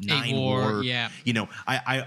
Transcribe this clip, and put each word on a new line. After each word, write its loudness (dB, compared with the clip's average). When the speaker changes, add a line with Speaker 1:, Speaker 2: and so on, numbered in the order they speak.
Speaker 1:
Eight -6
Speaker 2:
nine 0
Speaker 1:
war, 2
Speaker 2:
war. 2
Speaker 1:
yeah. 0
Speaker 2:
You 2
know, 2
I, 0
I 0